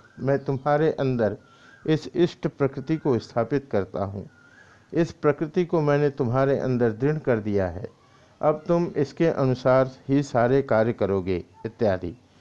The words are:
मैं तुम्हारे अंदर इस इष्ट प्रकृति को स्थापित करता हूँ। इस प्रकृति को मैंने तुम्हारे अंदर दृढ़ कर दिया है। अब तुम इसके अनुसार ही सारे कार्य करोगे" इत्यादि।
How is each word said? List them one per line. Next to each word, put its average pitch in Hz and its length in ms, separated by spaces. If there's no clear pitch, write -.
मैं 135 240
तुम्हारे 147 480
अंदर 117 460
इस 156 280
इष्ट 170 320
प्रकृति 143 500
को 131 220
स्थापित 127 520
करता 95 340
हूँ। 98 240
इस 165 180
प्रकृति 151 540
को 165 160
मैंने 147 280
तुम्हारे 135 500
अंदर 120 320
दृढ़ 139 260
कर 131 200
दिया 101 300
है। 87 200
अब 151 260
तुम 170 180
इसके 151 420
अनुसार 131 640
ही 139 160
सारे 131 380
कार्य 113 320
करोगे" 95 520
इत्यादि। 95 520